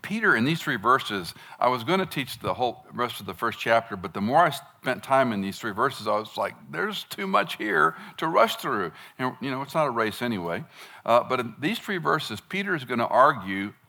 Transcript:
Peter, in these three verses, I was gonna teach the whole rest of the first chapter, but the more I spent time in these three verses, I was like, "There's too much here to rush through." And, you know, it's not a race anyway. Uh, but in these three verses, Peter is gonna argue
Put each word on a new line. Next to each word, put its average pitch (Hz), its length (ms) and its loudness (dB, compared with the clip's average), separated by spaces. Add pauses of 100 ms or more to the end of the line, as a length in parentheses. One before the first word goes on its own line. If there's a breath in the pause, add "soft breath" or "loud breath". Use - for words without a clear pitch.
Peter, 202 340 2
in 113 80 4
these 160 180 2
three 143 140 -2
verses, 107 580 2 (260 loud breath)
I - 80 4
was 123 160 0
gonna 180 220 2
teach - 340 -8
the 95 140 -2
whole 113 400 -4
rest 117 260 -4
of 107 60 -12
the 95 80 -8
first - 260 -4
chapter, 113 360 2
but 92 180 -10
the 101 80 -4
more 123 180 4
I 170 100 6
spent - 540 -6
time 135 280 2
in 101 100 -2
these 95 180 -4
three 113 120 -6
verses, 107 360 -2
I 107 100 2
was 107 200 -6
like, 101 180 -2 (160)
"There's 185 340 -6
too 196 220 -8
much 165 280 0
here 165 400 2 (220 loud breath)
to 160 100 -4
rush 202 300 4
through." 104 340 -4 (280 loud breath)
And, 127 220 -4
you 135 100 -6
know, 131 100 -6
it's 139 140 -10
not 156 120 2
a 131 40 -2
race 110 300 0
anyway. 101 420 -2 (420 loud breath)
Uh, 117 180 6
but 127 160 0
in 117 200 -6
these 180 200 -2
three 196 180 -6
verses, 156 440 -2
Peter 196 340 -4
is 135 80 -6
gonna 117 240 -2
argue 104 680 4 (160)